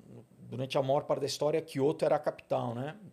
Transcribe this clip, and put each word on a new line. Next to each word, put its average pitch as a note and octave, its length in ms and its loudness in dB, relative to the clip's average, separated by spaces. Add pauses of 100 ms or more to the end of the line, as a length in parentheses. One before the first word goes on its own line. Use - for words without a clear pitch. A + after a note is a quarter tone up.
(500)
durante C3 280 -4
a C#3+ 40 6
maior C#3 220 2
parte C#3+ 180 0
da C#3+ 60 2
história, D#3 340 0
Kyoto D#3 420 0
era D3+ 140 4
a - 20 -4
capital, C3 560 -2
né? C#3+ 200 -6 (180)